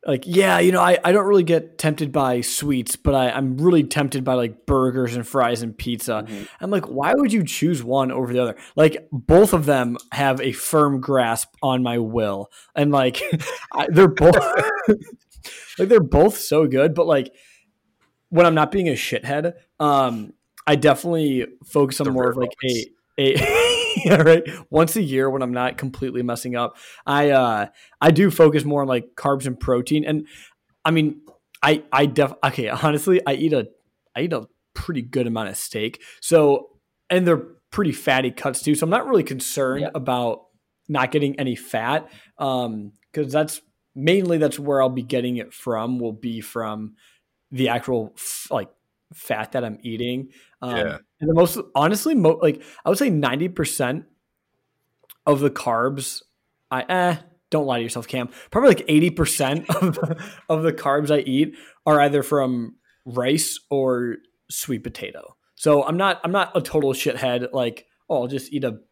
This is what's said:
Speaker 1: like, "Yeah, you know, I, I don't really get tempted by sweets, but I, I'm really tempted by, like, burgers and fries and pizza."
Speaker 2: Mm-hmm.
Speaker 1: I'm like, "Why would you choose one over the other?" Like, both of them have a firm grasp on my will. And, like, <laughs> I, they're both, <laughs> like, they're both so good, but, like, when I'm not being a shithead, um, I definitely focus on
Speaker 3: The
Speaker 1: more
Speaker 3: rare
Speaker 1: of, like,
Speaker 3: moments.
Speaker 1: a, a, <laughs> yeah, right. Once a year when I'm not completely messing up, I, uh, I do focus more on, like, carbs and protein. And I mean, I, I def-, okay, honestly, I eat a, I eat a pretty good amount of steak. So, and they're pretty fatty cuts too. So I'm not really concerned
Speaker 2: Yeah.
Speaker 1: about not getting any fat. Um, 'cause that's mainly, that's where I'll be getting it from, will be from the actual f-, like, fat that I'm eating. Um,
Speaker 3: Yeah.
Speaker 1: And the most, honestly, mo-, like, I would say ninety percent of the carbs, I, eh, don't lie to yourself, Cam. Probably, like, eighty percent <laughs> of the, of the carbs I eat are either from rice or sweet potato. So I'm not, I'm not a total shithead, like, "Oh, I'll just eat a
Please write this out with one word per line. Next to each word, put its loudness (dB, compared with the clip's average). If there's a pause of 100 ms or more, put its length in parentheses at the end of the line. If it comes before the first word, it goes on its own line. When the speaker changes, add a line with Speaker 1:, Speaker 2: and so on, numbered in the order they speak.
Speaker 1:
like, -2
"Yeah, 4
you 6
know, 4
I, 6
I 4
don't 4
really 6
get 0
tempted -2
by 0
sweets, -2
but 0
I, 2
I'm -2
really 4
tempted -4
by, 0
like, -4
burgers 0
and -8
fries 0
and -8
pizza." -6
Speaker 2:
Mm-hmm. -14 (160)
Speaker 1:
I'm -8
like, -2
"Why 0
would 2
you 2
choose -2
one 0
over -4
the 0
other?" -2 (200)
Like, 2
both 6
of 2
them 0 (160)
have 0
a -2
firm 2
grasp 0
on 0
my -2
will. -2 (260)
And, 2
like, 2 (260)
<laughs> -14
I, -4
they're 8
both, 6
<laughs> 0 (920)
like, 0
they're 8
both 4
so 2
good, 2
but, 2
like, 0 (960)
when 6
I'm 4
not 2
being 0
a 0
shithead, -4 (260)
um, 0 (320)
I 4
definitely 0 (180)
focus 0
on -2
Speaker 3:
The -2
Speaker 1:
more 0
Speaker 3:
rare 2
Speaker 1:
of, -6
like, -2 (120)
Speaker 3:
moments. -4 (280)
Speaker 1:
a, 4
a, 2 (220)
<laughs> -6
yeah, 6
right. 8 (280)
Once 2
a 0
year 0
when -4
I'm -4
not -4
completely -6
messing -6
up, -4 (300)
I, 2
uh, 2 (340)
I 6
do 4
focus 6
more -2
on, -2
like, -2
carbs -2
and -6
protein. 0
And -4 (580)
I 0
mean, 0 (420)
I, 2
I 2
def-, 0 (100)
okay, -2
honestly, 0
I 0
eat -2
a, 0 (480)
I -4
eat -4
a -8 (260)
pretty -6
good -2
amount -6
of -12
steak. -8 (180)
So, 4 (380)
and 2
they're 2 (240)
pretty -2
fatty 0
cuts -8
too. 2
So -2
I'm -2
not 0
really 2
concerned -6
Speaker 2:
Yeah. -6
Speaker 1:
about -4 (420)
not -2
getting -2
any -2
fat. -6 (280)
Um, -6 (200)
'cause -4
that's -2 (340)
mainly, 0
that's 0
where 0
I'll 2
be -6
getting -4
it -10
from, -6
will -6
be -10
from -10 (560)
the 0
actual -4
f-, -12
like, -6 (420)
fat -8
that -4
I'm -10
eating. -8 (300)
Um, -8
Speaker 3:
Yeah. -4 (260)
Speaker 1:
And 0
the 4
most, 2 (160)
honestly, 0
mo-, 4
like, 0 (220)
I 0
would 0
say 0
ninety -2
percent -4 (1200)
of 2
the 2
carbs, -4 (480)
I, -6
eh, 0 (340)
don't -2
lie -2
to -4
yourself, -8
Cam. -8 (220)
Probably, 4
like, 4
eighty 4
percent -2
<laughs> 0
of 0
the, -6 (280)
of 0
the 0
carbs -2
I 2
eat -2 (300)
are 4
either 2
from -2 (300)
rice -2 (120)
or -2 (340)
sweet -8
potato. -14 (200)
So 2
I'm -4
not, 0
I'm -4
not -2
a 0
total -2
shithead, -4
like, -4 (240)
"Oh, 0
I'll -4
just -10
eat -6
a -6 (120)